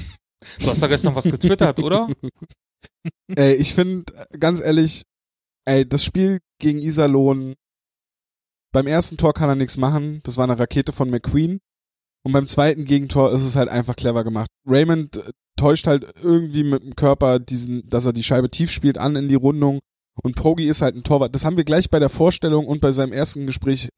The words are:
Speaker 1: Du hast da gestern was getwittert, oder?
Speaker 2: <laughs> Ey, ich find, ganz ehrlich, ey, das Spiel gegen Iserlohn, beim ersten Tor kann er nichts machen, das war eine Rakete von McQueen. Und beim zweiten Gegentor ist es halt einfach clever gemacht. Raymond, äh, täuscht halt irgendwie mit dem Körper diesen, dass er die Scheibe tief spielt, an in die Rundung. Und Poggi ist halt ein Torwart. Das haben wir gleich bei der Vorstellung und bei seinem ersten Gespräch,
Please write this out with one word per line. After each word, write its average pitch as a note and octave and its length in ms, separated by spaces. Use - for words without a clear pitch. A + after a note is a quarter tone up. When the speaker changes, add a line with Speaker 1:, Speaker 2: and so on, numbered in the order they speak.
Speaker 1:
Du - 80
hast C3 140
da D3+ 60
gestern C#3 280
was C3 100
getwittert, E3+ 540
oder? G3 280
Speaker 2:
<laughs> - 480
Ey, C#3 200
ich C#3+ 180
find, F3+ 380
ganz E3 200
ehrlich, D#3 440
ey, C3+ 220
das C#3+ 160
Spiel F#3 360
gegen D3+ 200
Iserlohn, C#3 760
beim C3+ 140
ersten D#3+ 300
Tor D#3+ 160
kann D3+ 160
er C3+ 60
nichts C3 220
machen, D3+ 460
das B2 140
war B2+ 60
eine B2 160
Rakete C3+ 320
von C3 180
McQueen. D#3 500
Und C3 80
beim C#3 160
zweiten D3 380
Gegentor C#3 460
ist C3+ 120
es C3 120
halt B2+ 140
einfach A#2+ 260
clever A#2 280
gemacht. A2 240
Raymond, D#3 500
äh, - 140
täuscht D3 300
halt C#3+ 340
irgendwie D#3+ 420
mit C#3 200
dem C3 120
Körper C3+ 440
diesen, B2 500
dass A#2+ 160
er B2 80
die A#2 100
Scheibe B2+ 260
tief E3 220
spielt, - 260
an D3 180
in C#3 140
die C3+ 60
Rundung. C#3 440
Und C3 140
Poggi D#3+ 320
ist D3+ 140
halt D3 140
ein A#2+ 80
Torwart. C3+ 320
Das C#3 100
haben E3+ 120
wir E3 80
gleich D#3 240
bei D#3+ 100
der C#3 100
Vorstellung D#3+ 580
und D3 140
bei C#3 100
seinem C3 220
ersten C#3+ 320
Gespräch, C3 520